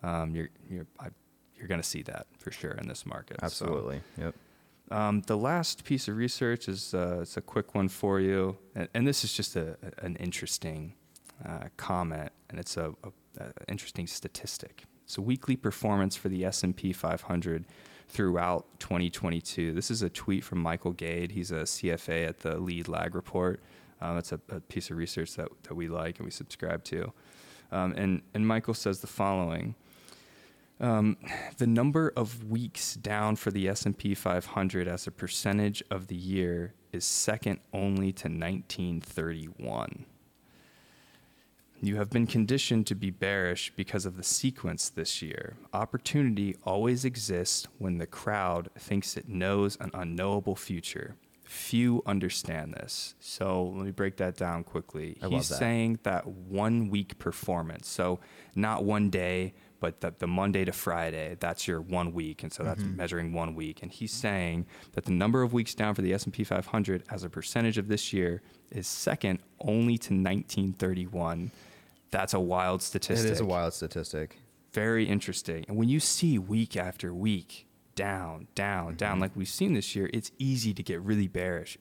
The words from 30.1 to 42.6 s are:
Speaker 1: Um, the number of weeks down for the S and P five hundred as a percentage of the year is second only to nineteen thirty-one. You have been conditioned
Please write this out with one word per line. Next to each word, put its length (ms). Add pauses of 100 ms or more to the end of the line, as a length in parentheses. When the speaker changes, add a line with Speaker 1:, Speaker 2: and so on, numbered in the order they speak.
Speaker 1:
Um, 360 (420)
the 80
number 500
of 340
weeks 460
down 400
for 140
the 180
S 180
and 100
P 180
five 320
hundred 420
as 180
a 40
percentage 800
of 160
the 100
year 580 (180)
is 120
second 560 (120)
only 420
to 140
nineteen 760
thirty-one. 1040 (1700)
You 160
have 120
been 180
conditioned 600